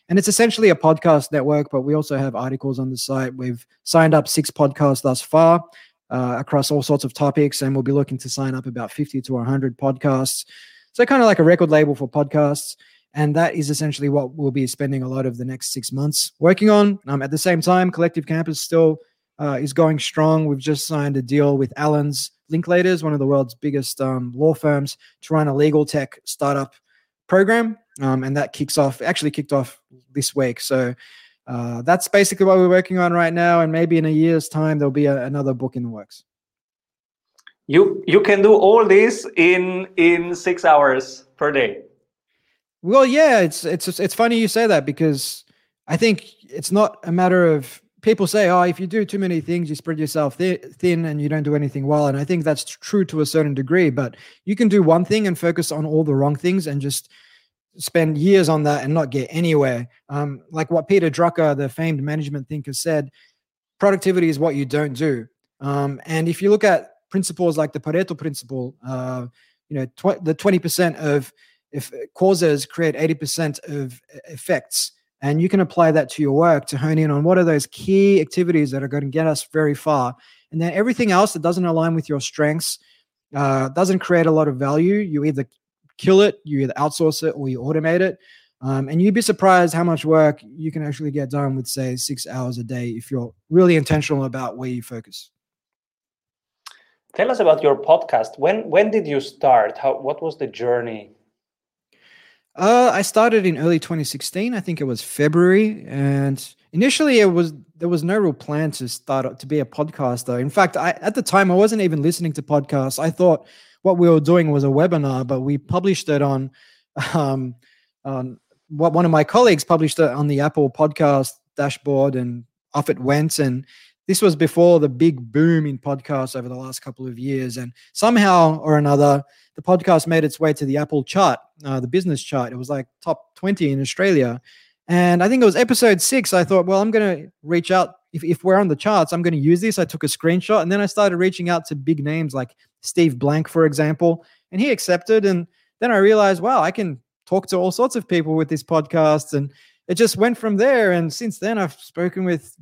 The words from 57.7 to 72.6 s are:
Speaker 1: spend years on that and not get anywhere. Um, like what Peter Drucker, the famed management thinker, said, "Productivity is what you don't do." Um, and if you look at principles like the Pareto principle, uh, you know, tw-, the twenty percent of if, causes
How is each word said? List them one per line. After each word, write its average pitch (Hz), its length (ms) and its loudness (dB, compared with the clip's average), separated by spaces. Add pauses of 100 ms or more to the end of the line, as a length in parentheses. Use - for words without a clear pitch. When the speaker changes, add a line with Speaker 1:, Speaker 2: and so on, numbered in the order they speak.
Speaker 1:
spend 160 420 -2
years 180 300 4
on 156 160 0
that 147 180 0
and 139 100 -4
not 156 180 -2
get 131 200 -4
anywhere. 143 560 0 (220)
Um, 143 420 -8
like 156 180 -6
what 160 200 -2
Peter 175 220 2
Drucker, 160 460 0
the 139 120 -4
famed 160 340 -4
management 143 460 -6
thinker, 143 240 -10
said, 147 360 -4 (720)
"Productivity 190 500 2
is 143 120 -2
what 156 160 0
you 139 100 -4
don't 143 280 -4
do." 127 340 -4 (320)
Um, 139 440 -4
and 160 240 -4
if 170 140 -4
you 196 80 2
look 208 140 2
at 180 300 0 (140)
principles 175 480 -2
like 151 160 -2
the 147 60 -10
Pareto 160 400 -4
principle, 135 560 -10 (100)
uh, 127 440 -10 (400)
you 151 80 -10
know, 131 180 -6
tw-, 185 300 -4
the 156 100 0
twenty 190 240 0
percent 170 380 -2
of 143 360 -2 (380)
if, 139 220 -12 (220)
causes 165 520 2